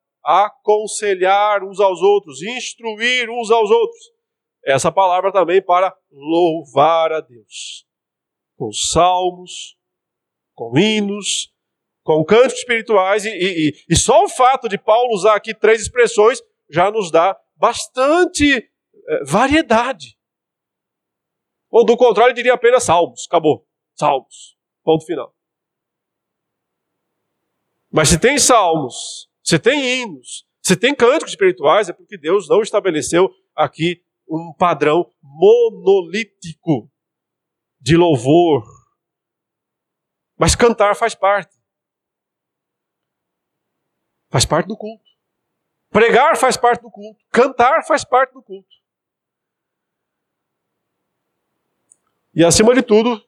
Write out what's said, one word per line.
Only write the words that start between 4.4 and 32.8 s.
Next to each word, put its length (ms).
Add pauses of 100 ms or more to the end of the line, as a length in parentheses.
Essa 260
palavra 400
também 300
para 340 (140)
louvar 1040
a 80
Deus. 680 (680)
Com 160
salmos, 1080 (760)
com 220
hinos, 760 (480)
com 220
cânticos 360
espirituais. 680
E, 40
e, 400
e, 200
e 60
só 280
o 60
fato 400
de 80
Paulo 360
usar 220
aqui 180
três 280
expressões 600 (280)
já 200
nos 220
dá 260 (200)
bastante, 1120 (380)
eh, 180
variedade. 920 (1500)
Ou 140
do 140
contrário, 340
eu 40
diria 180
apenas 300
salmos. 420
Acabou. 420 (280)
Salmos. 640 (260)
Ponto 220
final. 300 (2500)
Mas 200
se 100
tem 180
salmos, 920 (140)
se 140
tem 440
hinos, 440 (160)
se 140
tem 180
cânticos 380
espirituais, 580
é 40
porque 240
Deus 300
não 140
estabeleceu 680 (260)